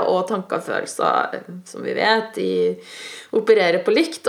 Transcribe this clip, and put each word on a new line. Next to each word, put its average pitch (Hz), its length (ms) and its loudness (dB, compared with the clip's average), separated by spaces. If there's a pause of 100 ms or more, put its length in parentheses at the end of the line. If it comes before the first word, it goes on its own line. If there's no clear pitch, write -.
og 185 300 2
tanker 185 320 -2
og - 20 -16
følelser, - 800 0 (260)
som - 160 -12
vi - 120 -4
vet, 220 420 0
de - 1000 -4
opererer 196 480 4
på 202 80 2
likt, 320 360 0